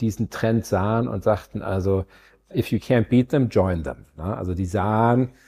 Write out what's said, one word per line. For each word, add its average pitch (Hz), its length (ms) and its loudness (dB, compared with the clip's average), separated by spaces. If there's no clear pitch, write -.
diesen 110 300 -2
Trend 113 340 0
sahen 110 440 0
und 104 160 -8
sagten, 104 380 -2
also, 95 420 0
„If - 160 -2
you 113 80 0
can't 120 300 2
beat 123 220 2
them, 135 180 2
join 92 340 2
them“, - 220 -10
ne? 87 200 -6
Also 90 180 -6
die 92 120 -4
sahen, 110 640 2